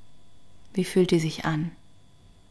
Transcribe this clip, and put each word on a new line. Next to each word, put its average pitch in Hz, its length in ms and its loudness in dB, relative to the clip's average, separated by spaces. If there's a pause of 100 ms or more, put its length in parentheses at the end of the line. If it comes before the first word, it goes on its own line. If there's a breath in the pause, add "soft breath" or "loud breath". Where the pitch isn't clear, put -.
(760)
Wie 185 100 2
fühlt 185 260 4
die 170 100 6
sich 160 260 -2
an? 160 240 0 (800)